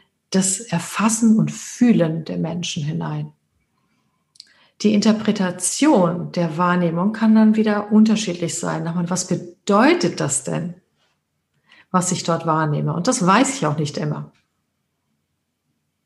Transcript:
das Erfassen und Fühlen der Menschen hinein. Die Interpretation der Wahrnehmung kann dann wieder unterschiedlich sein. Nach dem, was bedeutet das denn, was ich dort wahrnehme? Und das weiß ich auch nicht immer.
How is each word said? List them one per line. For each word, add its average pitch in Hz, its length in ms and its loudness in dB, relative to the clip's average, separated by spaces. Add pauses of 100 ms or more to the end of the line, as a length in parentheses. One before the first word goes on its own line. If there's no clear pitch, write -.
(300)
das 190 300 0
Erfassen 220 760 0
und 151 140 0
Fühlen 165 720 0
der 180 120 -8
Menschen 170 460 -6
hinein. 151 500 -6 (1500)
Die 214 100 2
Interpretation 196 1400 0
der 160 260 -4
Wahrnehmung 180 540 0
kann 220 220 2
dann 220 220 6
wieder 214 360 0
unterschiedlich 202 680 2
sein. 160 260 -4
Nach 170 120 -6
dem, 175 120 -2
was 180 180 -4
bedeutet 208 960 0
das 147 240 -4
denn, 170 300 -6 (1160)
was 180 220 -2
ich - 120 -4
dort 165 200 -2
wahrnehme? 151 480 0
Und 170 140 -4
das 254 200 0
weiß 233 300 4
ich 160 100 -2
auch 151 120 -2
nicht 151 180 -4
immer. 147 360 -6 (1700)